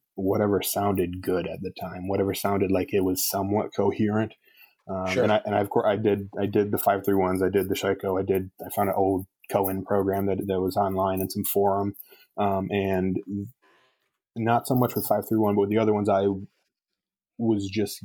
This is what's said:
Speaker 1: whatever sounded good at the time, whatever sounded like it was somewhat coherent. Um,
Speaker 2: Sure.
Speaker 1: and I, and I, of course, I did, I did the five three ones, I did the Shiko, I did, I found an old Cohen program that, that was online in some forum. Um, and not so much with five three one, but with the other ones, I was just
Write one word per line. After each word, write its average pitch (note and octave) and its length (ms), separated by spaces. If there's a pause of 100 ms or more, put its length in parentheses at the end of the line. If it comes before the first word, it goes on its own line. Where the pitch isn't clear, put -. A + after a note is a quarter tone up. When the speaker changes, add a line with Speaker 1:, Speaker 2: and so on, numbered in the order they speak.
(160)
Speaker 1:
whatever G2+ 440
sounded F#2+ 640
good F2 240
at - 160
the - 80 (100)
time, F2+ 280
whatever G2 260
sounded G2 380
like F#2 200
it F#2+ 120
was F#2 220
somewhat G2 480
coherent. G#2 600 (540)
Um, F#2+ 180
Speaker 2:
Sure. F#2 160
Speaker 1:
and G#2 100
I, G#2+ 140
and G2+ 80
I, G#2 60
of G2+ 100
course, A#2 180
I G#2 60
did, G2+ 340 (100)
I G2+ 80
did G#2 260
the - 60
five G2+ 260
three G2+ 100
ones, F#2 260
I F#2 100
did F#2+ 180
the F#2+ 80
Shiko, F#2+ 440
I F#2+ 40
did, F#2 260 (100)
I F2 140
found G2+ 140
an - 100
old G2 280 (240)
Cohen F#2+ 340
program G2 420
that, G2 220
that F#2 120
was F#2 160
online F#2+ 440
in G2+ 100
some G2+ 140
forum. G2+ 500 (420)
Um, G2 360
and F#2+ 440 (1160)
not A#2 320
so C#3 80
much B2 220
with G#2 100
five G#2 220
three A2 100
one, G#2 160
but G2+ 80
with G2+ 80
the G#2+ 80
other G#2+ 160
ones, G#2 140
I G2+ 180 (1120)
was G#2+ 320
just G2+ 340